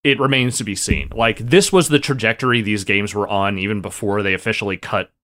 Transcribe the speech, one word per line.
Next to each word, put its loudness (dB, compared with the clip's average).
it 2
remains 0
to -4
be -6
seen. -2
Like, 0
this 4
was 4
the 4
trajectory 0
these -2
games 0
were 0
on 0
even -2
before -4
they 0
officially -2
cut -6